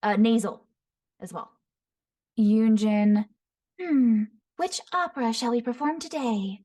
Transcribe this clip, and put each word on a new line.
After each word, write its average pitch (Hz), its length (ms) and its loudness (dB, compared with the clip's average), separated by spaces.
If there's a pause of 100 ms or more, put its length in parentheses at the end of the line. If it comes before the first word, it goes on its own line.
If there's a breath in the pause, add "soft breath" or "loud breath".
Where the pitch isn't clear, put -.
Uh, 208 120 0
nasal 214 500 0 (540)
as 185 140 -16
well. - 180 -14 (880)
Yunjin, 208 840 2 (540)
Hmm, 254 440 2 (340)
which 359 220 -6 (140)
opera 285 400 -4
shall 233 180 -4
we 240 100 0
perform 285 380 -4
today? 214 640 -6